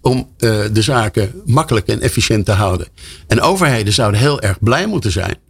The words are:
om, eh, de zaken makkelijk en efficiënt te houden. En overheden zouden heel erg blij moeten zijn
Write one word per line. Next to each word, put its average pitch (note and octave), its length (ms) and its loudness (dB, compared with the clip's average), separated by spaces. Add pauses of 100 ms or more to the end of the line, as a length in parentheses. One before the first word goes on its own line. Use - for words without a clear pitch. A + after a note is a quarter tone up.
om, B2+ 160 2 (200)
eh, A2 220 2 (140)
de A2 80 4
zaken G#2+ 500 0 (140)
makkelijk D#3 420 0
en G#2+ 140 -2
efficiënt G2+ 440 0
te A2 60 0
houden. F#2+ 360 0 (400)
En G#2+ 140 2
overheden C#3 520 0
zouden G#2+ 260 2
heel C#3 220 0
erg G2 180 -2
blij C3 280 2
moeten D3+ 240 -2
zijn D#2+ 240 -4 (140)